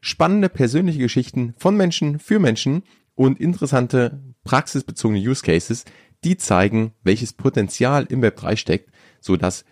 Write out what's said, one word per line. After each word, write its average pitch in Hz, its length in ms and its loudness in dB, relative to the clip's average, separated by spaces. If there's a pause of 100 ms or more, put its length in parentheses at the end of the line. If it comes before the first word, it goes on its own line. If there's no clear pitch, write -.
spannende 185 480 0
persönliche 151 480 0
Geschichten 123 580 -2
von 196 180 0
Menschen 165 440 0
für 214 200 0
Menschen 139 440 0 (320)
und 135 260 2
interessante 135 800 0 (240)
praxisbezogene 127 760 -2
Use 120 220 -2
Cases, 87 440 0 (360)
die 185 140 0
zeigen, 107 560 0 (100)
welches 113 300 0
Potenzial 131 760 0
im 131 100 -2
Web 113 160 2
drei 107 200 -4
steckt, - 340 -4 (300)
sodass 90 520 -2